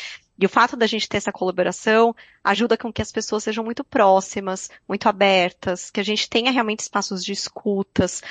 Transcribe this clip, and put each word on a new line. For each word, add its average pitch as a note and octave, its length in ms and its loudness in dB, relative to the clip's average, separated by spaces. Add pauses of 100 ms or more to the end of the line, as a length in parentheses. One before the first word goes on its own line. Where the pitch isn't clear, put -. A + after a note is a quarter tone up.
(400)
E F#3+ 80 2
o - 20 0
fato B3 280 2
da A3+ 100 2
gente G#3+ 220 -4
ter - 80 -4
essa G3+ 160 -2
colaboração F#3 840 2 (300)
ajuda A3+ 320 2
com A3+ 160 -10
que A3 100 -6
as - 80 -8
pessoas G#3+ 320 -4
sejam A3 220 -4
muito A#3 180 -6
próximas, F#3+ 880 2 (160)
muito G#3 220 0
abertas, F#3+ 800 2
que G#3+ 100 -4
a G3 40 -2
gente G#3 240 -2
tenha A#3 240 0
realmente A3 280 0
espaços G3+ 440 -6
de G3+ 80 -6
escutas, - 1000 -4